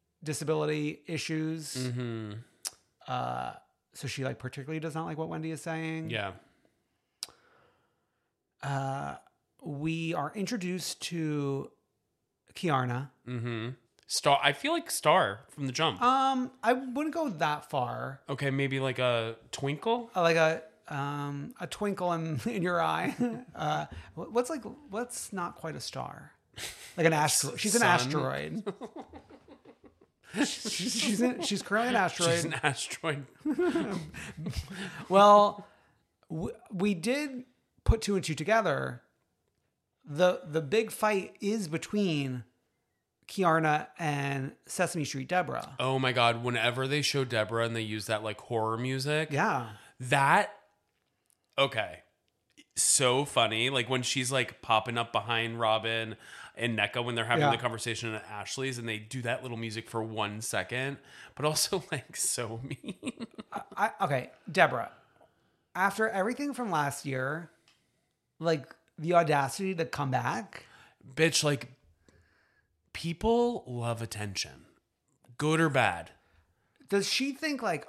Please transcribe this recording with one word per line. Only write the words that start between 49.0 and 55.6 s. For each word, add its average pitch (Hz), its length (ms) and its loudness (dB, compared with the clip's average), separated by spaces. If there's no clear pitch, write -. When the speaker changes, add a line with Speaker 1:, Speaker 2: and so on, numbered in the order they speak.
Speaker 1:
Yeah. 143 360 0
Speaker 2:
That, 139 540 4
okay. 110 440 0
So 131 500 4
funny. 113 460 2
Like, 123 180 0
when 127 140 2
she's, 123 280 -2
like, 127 300 -2
popping 117 380 2
up 117 140 -4
behind 117 460 -2
Robin 110 580 0